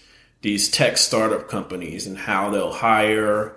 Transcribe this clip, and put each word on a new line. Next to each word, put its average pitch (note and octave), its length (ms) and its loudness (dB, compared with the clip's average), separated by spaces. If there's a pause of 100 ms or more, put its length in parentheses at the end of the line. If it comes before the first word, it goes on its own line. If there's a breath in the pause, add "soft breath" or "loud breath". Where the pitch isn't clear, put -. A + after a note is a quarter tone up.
(420 soft breath)
these - 280 0
tech - 280 2
startup A2 500 0
companies F2+ 580 -8
and F#2+ 120 -10
how G2+ 320 -2
they'll F#2+ 240 -2
hire, G#2+ 840 2